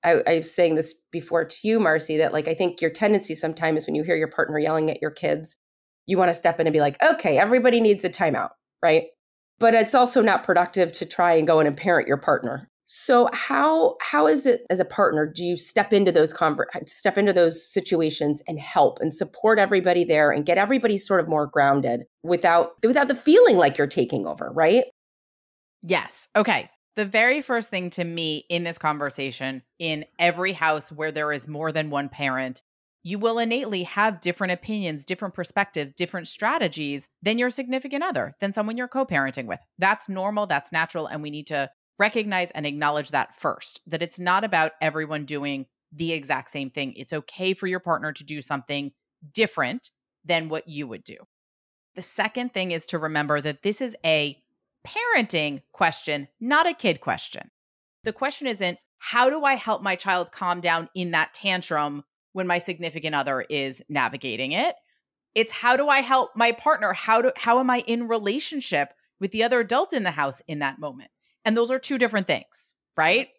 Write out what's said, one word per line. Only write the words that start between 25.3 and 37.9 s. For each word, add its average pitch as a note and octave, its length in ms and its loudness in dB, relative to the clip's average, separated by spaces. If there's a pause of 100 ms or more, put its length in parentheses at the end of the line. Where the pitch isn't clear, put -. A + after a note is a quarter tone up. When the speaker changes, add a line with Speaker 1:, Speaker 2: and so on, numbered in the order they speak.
Speaker 2:
Yes. - 560 -4
Okay. G3+ 320 0 (280)
The G#3+ 100 -2
very A#3 340 2
first A#3 300 -4
thing F3+ 200 -6
to F3 140 -4
me E3 460 -6
in F3 140 -2
this E3+ 120 -6
conversation, C3+ 840 -6 (160)
in D#3 260 -6 (140)
every F3 340 0
house D#3+ 400 -2
where D#3 180 -6
there D3+ 220 -4
is C#3+ 160 -8
more D#3 240 -6
than D#3 160 -2
one C#3+ 220 -4
parent, C3 500 -4 (420)
you G3 160 -6
will A3+ 200 0
innately A3+ 460 -2
have G3+ 360 -2
different F3+ 320 -2
opinions, F3 540 -6
different F#3 260 -8
perspectives, E3+ 600 -4
different F3 360 -8
strategies D#3 800 -4 (140)
than G#3+ 160 0
your B3 120 0
significant C4 540 -6